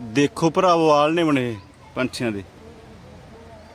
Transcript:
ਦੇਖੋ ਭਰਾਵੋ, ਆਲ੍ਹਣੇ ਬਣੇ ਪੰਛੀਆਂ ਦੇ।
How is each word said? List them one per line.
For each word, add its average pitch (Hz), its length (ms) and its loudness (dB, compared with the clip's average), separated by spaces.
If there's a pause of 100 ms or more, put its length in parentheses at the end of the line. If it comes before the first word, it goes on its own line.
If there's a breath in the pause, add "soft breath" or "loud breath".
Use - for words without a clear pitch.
ਦੇਖੋ 139 480 0
ਭਰਾਵੋ, 170 420 2
ਆਲ੍ਹਣੇ 156 320 2
ਬਣੇ 127 320 -2 (380)
ਪੰਛੀਆਂ 123 380 -4
ਦੇ। 101 100 -10 (1300)